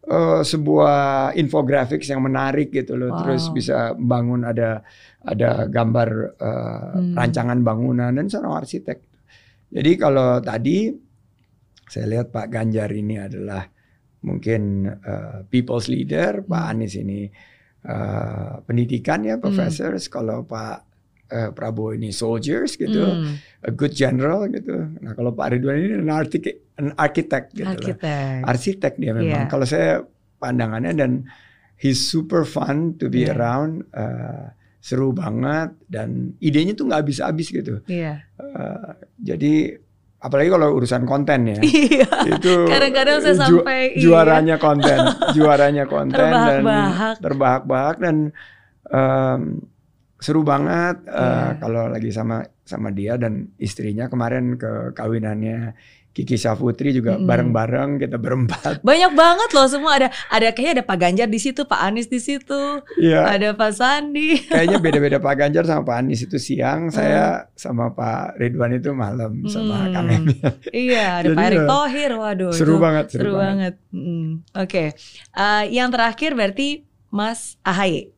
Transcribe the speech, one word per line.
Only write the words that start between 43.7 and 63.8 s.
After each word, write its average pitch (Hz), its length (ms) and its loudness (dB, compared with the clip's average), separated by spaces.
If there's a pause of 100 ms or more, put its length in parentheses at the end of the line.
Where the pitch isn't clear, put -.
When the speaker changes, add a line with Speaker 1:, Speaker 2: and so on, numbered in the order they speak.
Speaker 2:
iya. 170 80 -2
Speaker 1:
juaranya 160 580 8
konten, 147 400 4 (220)
Speaker 2:
<laughs> - 160 2
Speaker 1:
juaranya 147 500 6
konten 139 300 -2
dan - 480 4
Speaker 2:
Terbahak-bahak. 208 560 2
Speaker 1:
terbahak-bahak 135 800 0
dan, 175 160 0 (720)
em, 131 540 2 (760)
seru 156 260 0
banget, 170 600 0
eh, - 100 -14
Speaker 2:
Iya. 123 440 0
Speaker 1:
kalau 117 300 -2
lagi 117 220 -4
sama, 113 280 -4 (260)
sama 107 260 -8
dia 101 260 -4
dan 113 420 -4
istrinya 107 500 -6
kemarin 123 480 -2
ke 117 360 -6
kawinannya 110 880 -4 (320)
Kiki 131 240 -4
Syafutri 123 580 0
juga 127 220 0
Speaker 2:
Mm-mm. 190 160 0
Speaker 1:
bareng-bareng 131 720 0
kita 123 160 -6
berempat. 127 640 -2
Speaker 2:
Banyak 320 320 6
banget 349 380 6
loh 269 180 6
semua, 285 240 0
ada, 262 160 4 (180)
ada 226 220 2
kayaknya 247 320 0
ada - 20 -6
Pak 196 140 -2
Ganjar 185 320 2
di 226 80 0
situ, 262 240 -4
Pak - 180 -2
Anies 214 300 -2
di 254 80 -2
situ, 277 640 -4 (160)
Speaker 1:
Iya. 160 320 6
Speaker 2:
ada 208 240 2
Pak 214 180 0
Sandi. 294 680 0